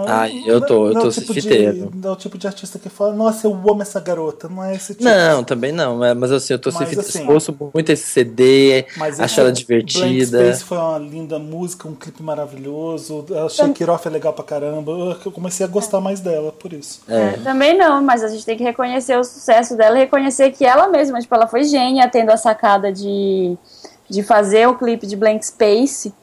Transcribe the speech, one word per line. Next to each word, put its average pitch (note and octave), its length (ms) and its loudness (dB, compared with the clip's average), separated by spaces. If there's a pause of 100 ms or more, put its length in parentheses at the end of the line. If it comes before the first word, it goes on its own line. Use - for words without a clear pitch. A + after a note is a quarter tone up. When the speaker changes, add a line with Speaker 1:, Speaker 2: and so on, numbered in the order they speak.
Speaker 1:
Ai, A2 260 0
Speaker 2:
não B3 140 -10
Speaker 1:
eu A2+ 100 4
Speaker 2:
é, A#2+ 100 2
Speaker 1:
tô, A2 200 4
eu A2 80 2
Speaker 2:
não A3+ 60 2
é - 40 2
Speaker 1:
tô A#2+ 40 2
Speaker 2:
o A2+ 40 0
tipo - 220 -6
de, C#3+ 80 -4
Speaker 1:
swifteiro. G#3 520 0
Speaker 2:
não F#3+ 140 -8
é F#3+ 60 -4
o - 20 -8
tipo F#3+ 220 -14
de F#3+ 80 -10
artista G3 320 -12
que G3 100 -16
fala, G#3 240 -4
"Nossa, A3 340 0
eu G#3+ 60 2
amo G3+ 300 0
essa G3 180 -6
garota", D#3+ 480 -6
não F#3 160 -12
é F#3+ 100 -6
esse F#3+ 200 -12
tipo. A3+ 100 -4
Speaker 1:
Não, E3 400 4
também C3 280 -4
não, B2+ 300 -2
é, A#2+ 120 2
mas B2+ 180 0
assim, C3 220 0
eu B2 40 -2
tô C3+ 120 -4
Speaker 2:
Mas, E3+ 80 -8
Speaker 1:
swifteiro, E3+ 280 -4
Speaker 2:
assim, D3+ 220 -8
Speaker 1:
eu D3 60 6
ouço D#3 200 0 (200)
muito D#3+ 180 0
esse D3 120 -2
C - 200 0
D, C3 600 4 (100)
Speaker 2:
mas D#3 240 -6
Speaker 1:
acho A#2 140 0
Speaker 2:
esse C#3+ 60 2
Speaker 1:
ela B2+ 100 6
Speaker 2:
Blank B2 100 -4
Speaker 1:
divertida. B2 840 0
Speaker 2:
Space B2 220 2
foi F3+ 140 -6
uma D#3+ 200 -2
linda D3+ 400 -10
música, E3 480 -10
um D#3 80 -14
clipe D#3+ 280 -18
maravilhoso, D3 1040 -10 (180)
a - 60 -2
Shake - 320 0
It E3 80 0
Off E3+ 180 0
é - 20 -4
legal D#3 220 -2
pra - 100 -12
caramba, D3 480 -6
eu, F3 260 -6 (100)
eu F#3 60 -8
comecei F3+ 340 -6
a - 20 -12
gostar G3 320 -2
mais G3 200 -4
dela, D#3 300 -4
por F3 220 -16
isso. - 340 -18
Speaker 1:
É. A3 80 -6
Speaker 3:
É, A2+ 180 2 (120)
também C4+ 320 4
não, D4+ 260 4
mas A#3+ 220 2
a A3 40 -4
gente A3 180 -10
tem A3+ 100 -4
que A#3 80 -6
reconhecer B3 540 -2
o B3 40 2
sucesso A#3+ 540 0
dela A3 220 6
e - 20 4
reconhecer C4+ 500 2
que C4+ 140 -2
ela C#4+ 240 6
mesma, C#4 320 2
tipo, A#3+ 140 -2
ela A3+ 120 4
foi A#3 180 0
gênia C4 440 2
tendo A3+ 220 2
a A3 80 6
sacada G#3 520 2
de, G3 640 -2 (540)
de G3 140 -2
fazer G#3 440 4
o B3 120 4
clipe A#3 280 -4
de G3+ 80 -8
Blank G#3+ 320 0
Space A3 760 0